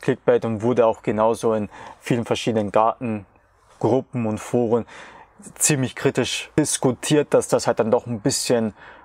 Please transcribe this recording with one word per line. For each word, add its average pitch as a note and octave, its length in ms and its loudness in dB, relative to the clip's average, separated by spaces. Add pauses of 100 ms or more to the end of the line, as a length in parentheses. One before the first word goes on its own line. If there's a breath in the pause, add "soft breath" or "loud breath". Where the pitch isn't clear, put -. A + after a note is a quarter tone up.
Clickbait, A#2+ 440 0
und A2 160 -4
wurde A#2 240 2
auch A2 160 0
genauso A2 520 0
in G#2+ 160 -4 (320 loud breath)
vielen A#2 240 -2
verschiedenen A2 460 -2
Gartengruppen A2+ 1600 -2
und G#2+ 120 -4
Foren A#2 460 0 (720 loud breath)
ziemlich C3 400 0
kritisch - 600 -2
diskutiert, C#3+ 800 0
dass B2 140 2
das B2 180 0
halt A#2+ 140 2
dann A2 100 0
doch A#2 160 2
ein A#2+ 140 -6
bisschen A#2 560 0 (300 loud breath)